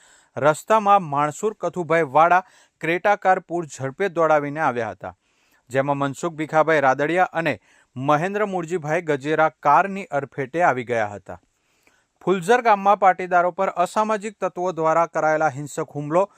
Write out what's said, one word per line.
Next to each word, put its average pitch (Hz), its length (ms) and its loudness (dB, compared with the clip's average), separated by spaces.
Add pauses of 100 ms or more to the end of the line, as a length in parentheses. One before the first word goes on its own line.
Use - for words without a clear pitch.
(380)
રસ્તામાં 202 680 2
માણસુર 147 500 -4
કથુભાઈ 165 580 -2
વાડા 175 320 4 (380)
ક્રેટા 175 340 0
કાર 185 240 2
પૂર 170 260 -8
ઝડપે 135 440 -6
દોડાવીને 156 500 0
આવ્યા 120 320 -2
હતા, 92 200 -14 (580)
જેમાં 139 280 -2
મનસુખ 139 360 -6
ભીખાભાઈ 156 460 0
રાદડિયા 143 540 0
અને 160 200 -2 (420)
મહેન્દ્ર 156 500 0
મૂળજીભાઈ 170 560 -4
ગજેરા 151 480 0 (100)
કારની 185 520 2
અડફેટે 143 520 -4
આવી 127 200 2
ગયા 113 260 -2
હતા. 98 280 -14 (840)
ફુલઝર 196 400 2
ગામમાં 202 380 4
પાટીદારો 180 520 2
પર 190 180 -2
અસામાજિક 214 720 -4
તત્વો 180 320 -4
દ્વારા 160 340 2
કરાયેલા 156 440 0
હિંસક 143 460 -8
હુમલો 147 280 0 (140)